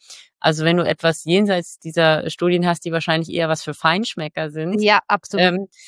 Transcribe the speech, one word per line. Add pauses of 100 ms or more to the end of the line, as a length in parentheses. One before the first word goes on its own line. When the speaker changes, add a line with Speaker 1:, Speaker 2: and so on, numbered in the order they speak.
(400)
Speaker 1:
Also
wenn
du
etwas
jenseits
dieser
Studien
hast,
die
wahrscheinlich
eher
was
für
Feinschmecker
sind,
Speaker 2:
Ja,
absolut.
Speaker 1:
ähm, (220)